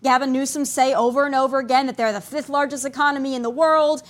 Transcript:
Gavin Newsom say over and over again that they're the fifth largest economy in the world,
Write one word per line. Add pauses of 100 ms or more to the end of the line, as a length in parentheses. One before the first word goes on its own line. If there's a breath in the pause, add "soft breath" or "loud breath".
Gavin
Newsom
say
over
and
over
again
that
they're
the
fifth
largest
economy
in
the
world,